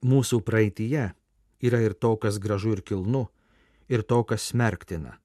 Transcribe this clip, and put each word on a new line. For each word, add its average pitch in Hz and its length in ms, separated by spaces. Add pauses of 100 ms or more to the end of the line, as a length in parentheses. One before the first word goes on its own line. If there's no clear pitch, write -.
Mūsų 127 400
praeityje 110 680 (520)
yra 120 200
ir 107 100
to, 113 240
kas 107 220
gražu 101 340
ir 95 80
kilnu, 107 460 (640)
ir 117 180
to, 120 160
kas - 300
smerktina. 92 720